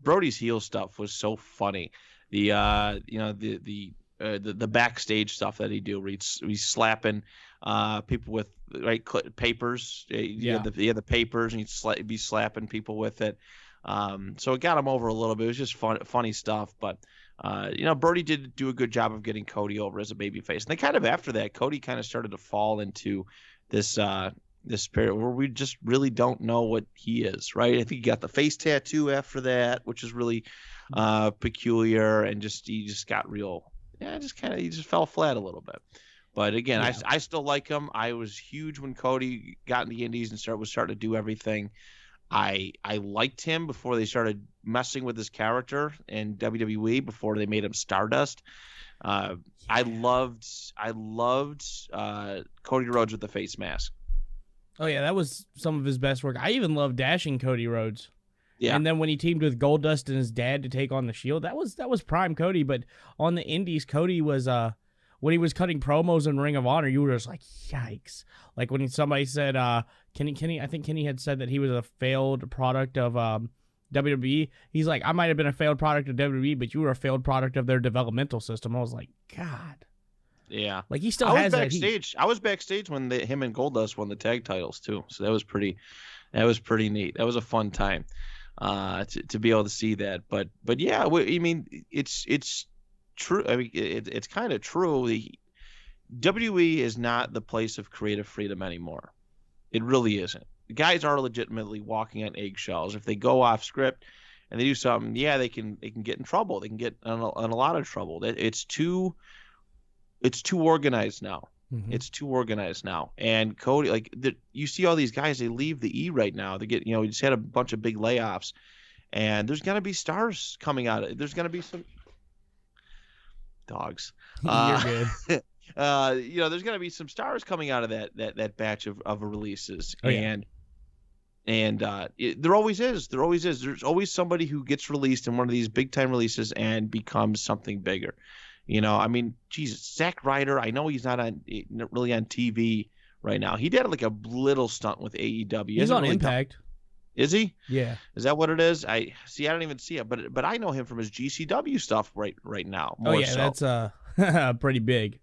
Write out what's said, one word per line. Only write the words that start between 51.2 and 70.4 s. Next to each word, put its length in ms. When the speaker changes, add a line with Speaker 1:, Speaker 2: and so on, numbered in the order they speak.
Speaker 1:
uh, 500
Cody 240
Rhodes 280
with 80
the 60
face 300
mask. 360
Speaker 2:
Oh, 60
yeah, 160
that 140
was 400
some 240
of 60
his 120
best 260
work. 160
I 120
even 240
loved 220
Dashing 420
Cody 260
Rhodes. 460
Speaker 1:
Yeah. 160
Speaker 2:
And 100
then 140
when 100
he 80
teamed 240
with 180
Goldust 480
and 100
his 120
dad 320
to 80
take 220
on 160
the 60
Shield, 300
that 120
was, 200
that 140
was 140
prime 320
Cody. 260
But 220
on 160
the 100
indies, 420
Cody 360
was, 260
uh, 260
when 120
he 60
was 160
cutting 260
promos 480
in 120
Ring 160
of 100
Honor, 220
you 140
were 100
just 160
like, 140
"Yikes." 800
Like, 160
when 160
somebody 380
said, 300
uh, 280
Kenny, 200
Kenny, 280